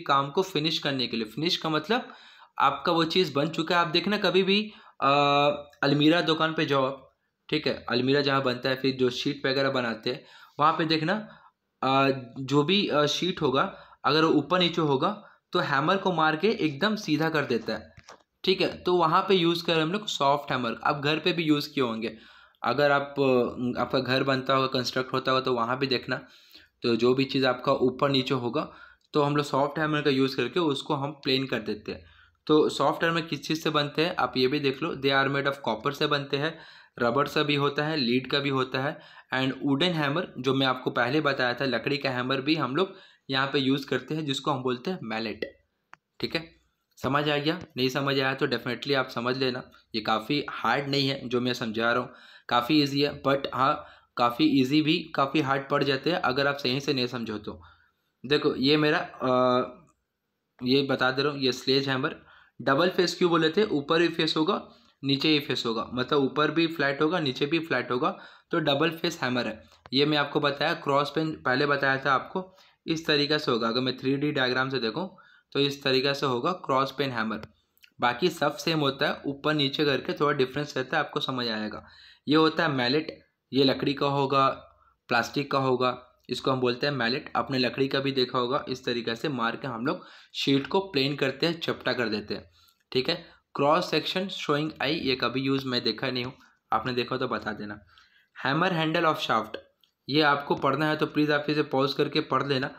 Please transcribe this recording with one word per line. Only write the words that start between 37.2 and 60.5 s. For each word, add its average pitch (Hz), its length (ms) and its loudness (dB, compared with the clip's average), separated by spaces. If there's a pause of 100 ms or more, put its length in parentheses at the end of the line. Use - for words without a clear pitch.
से 151 180 0
भी 147 120 0
होता 143 280 0
है, 160 120 -2
लीड 127 340 0
का 147 80 2
भी 139 120 -2
होता 131 320 0
है, 151 160 -4 (360)
and 131 280 0
wooden 147 340 2
hammer 151 260 0 (160)
जो 131 160 2
मैं 135 120 2
आपको 131 260 0
पहले 131 300 2
बताया 131 320 0
था, 139 100 -4
लकड़ी 131 340 0
का 135 120 -2
हैमर 127 300 -2
भी 147 160 0
हम 135 200 -2
लोग 190 180 0 (360)
यहाँ 135 160 0
पे 143 120 0
यूज़ 135 280 0
करते 127 280 -4
हैं 156 100 -4
जिसको 135 260 -4
हम 131 120 -2
बोलते 123 280 -4
हैं 185 140 -6
मैलेट, 110 360 -6 (800)
ठीक 120 160 -4
है। 165 80 -6 (540)
समझ 143 300 0
आ 147 80 2
गया? 156 220 0 (180)
नहीं 127 120 2
समझ 139 260 -2
आया 135 200 0
तो 143 140 -2
definitely 123 460 -4
आप 131 140 0
समझ 123 300 -4
लेना, 127 240 -2 (320)
ये 113 80 -4
काफ़ी 110 500 -2
हार्ड 135 360 -2
नहीं 139 200 0
है 135 200 -6
जो 120 120 0
मैं 123 140 0
समझा 113 380 -2
रहा 123 100 0
हूँ, 127 80 -10 (380)
काफ़ी 135 340 2
ईजी 139 180 0
है, 143 220 -2
but 135 320 2
हाँ 135 320 0 (300)
काफ़ी 120 280 2 (160)
ईजी 135 220 2
भी 156 160 2 (180)
काफ़ी 143 240 0
हार्ड 139 300 -2
पड़ 143 140 2
जाते 139 280 0
हैं 180 100 -2
अगर 135 240 0
आप 139 120 0
सही 131 220 -2
से 143 140 -2
नहीं 123 140 -2
समझो 113 300 -8
तो। 95 220 -14 (640)
देखो 143 320 0
ये 135 200 4
मेरा, 151 220 2
अ, 127 880 0 (720)